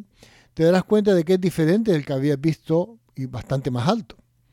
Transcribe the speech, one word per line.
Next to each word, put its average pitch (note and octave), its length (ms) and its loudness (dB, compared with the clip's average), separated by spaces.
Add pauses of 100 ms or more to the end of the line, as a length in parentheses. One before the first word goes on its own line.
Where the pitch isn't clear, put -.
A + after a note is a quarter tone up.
(540)
te D#3+ 100 -2
darás F3+ 220 4
cuenta G#3+ 280 2
de E3+ 120 2
que F#3 80 0
es F#3 80 2
diferente F#3 500 0
del D3+ 140 0
que D3+ 80 -6
habías C#3 260 0
visto E3 600 -2 (160)
y C3+ 100 -8
bastante B2+ 460 -6
más B2 180 -2
alto. A3 260 -4 (380)